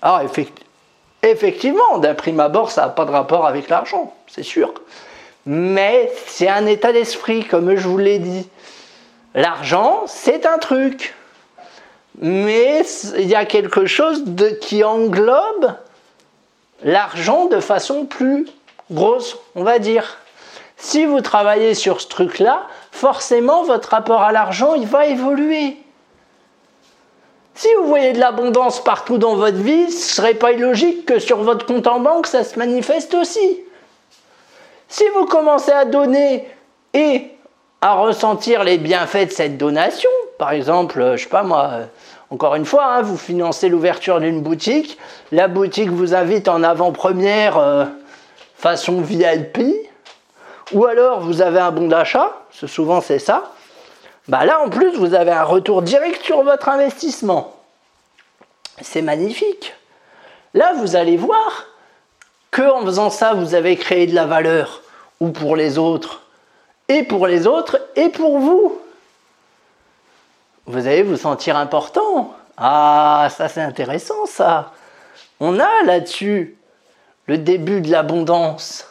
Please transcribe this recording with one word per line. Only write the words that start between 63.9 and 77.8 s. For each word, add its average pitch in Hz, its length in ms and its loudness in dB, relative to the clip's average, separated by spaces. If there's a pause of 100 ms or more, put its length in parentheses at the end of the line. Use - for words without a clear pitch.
de 170 80 -2
la 165 120 2
valeur, 160 560 -2 (380)
ou 170 100 -2
pour 156 260 -2
les 151 220 0
autres, 160 440 -4 (640)
et 285 140 2
pour 190 240 0
les 175 200 2
autres, 330 340 0 (160)
et 320 140 2
pour 311 280 0
vous. 349 400 2 (1900)
Vous 123 200 -6
allez 151 160 2
vous 190 140 -2
sentir 147 400 -4
important. 175 800 -4 (240)
Ah, 147 760 2
ça 160 140 -6
c'est 165 140 -8
intéressant 151 640 -6
ça. 165 460 -2 (680)
On 175 180 -2
a 415 280 2
là-dessus 180 720 -2 (680)
le 147 120 -2
début 175 420 0